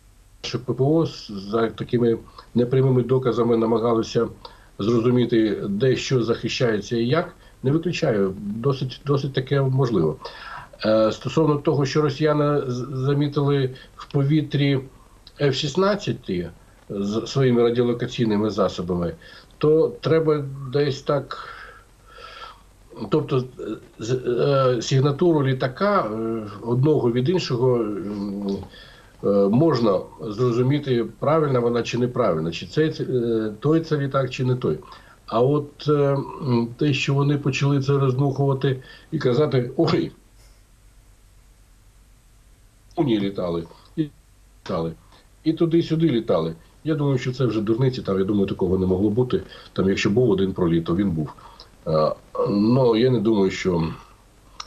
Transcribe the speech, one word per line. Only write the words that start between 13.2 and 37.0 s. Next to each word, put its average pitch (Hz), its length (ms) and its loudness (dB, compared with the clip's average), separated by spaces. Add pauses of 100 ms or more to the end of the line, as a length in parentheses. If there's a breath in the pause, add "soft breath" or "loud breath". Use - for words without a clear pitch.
в - 160 -20
повітрі 139 680 2 (600)
Ф 143 140 2
шістнадцяти 156 960 -2 (380 soft breath)
з 104 380 -4
своїми 123 360 2
радіолокаційними 117 880 0
засобами, 87 640 -2 (440 loud breath)
то 156 420 4
треба 156 440 2 (280)
десь 143 300 0
так, - 460 -6 (1600 loud breath)
тобто, 139 340 0 (540)
з-, 117 140 -4
е, 131 720 2
сигнатуру 143 640 2
літака, 143 540 0
е, 113 420 -4 (200)
одного 127 500 2
від 127 160 0
іншого, 131 480 0
м, 101 800 -4 (680 loud breath)
е, 101 40 2 (200)
можна 117 520 2 (200)
зрозуміти, 123 840 0 (120)
правильна 139 420 2
вона 117 220 0
чи 117 160 -4
неправильна, 104 520 0
чи 90 160 -10
це, 156 340 0
е, 117 600 -2
той 160 200 2
це 151 180 -4
літак, 135 320 -2
чи 131 140 -4
не 127 100 2
той. - 240 -2 (500 loud breath)
А 110 120 0
от, 147 480 0
е, 151 40 4
м, 139 840 0
те, 147 160 2
що 139 220 0